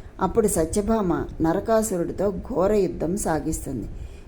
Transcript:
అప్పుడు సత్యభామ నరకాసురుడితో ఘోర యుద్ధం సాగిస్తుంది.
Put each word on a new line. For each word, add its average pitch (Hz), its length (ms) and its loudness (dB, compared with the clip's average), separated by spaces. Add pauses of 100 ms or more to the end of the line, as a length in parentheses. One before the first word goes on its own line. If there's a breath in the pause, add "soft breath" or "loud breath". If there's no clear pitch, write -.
(200 loud breath)
అప్పుడు 214 280 2
సత్యభామ 185 760 2 (180)
నరకాసురుడితో 196 880 2
ఘోర 190 420 0
యుద్ధం 185 440 2
సాగిస్తుంది. 151 720 -2 (400 loud breath)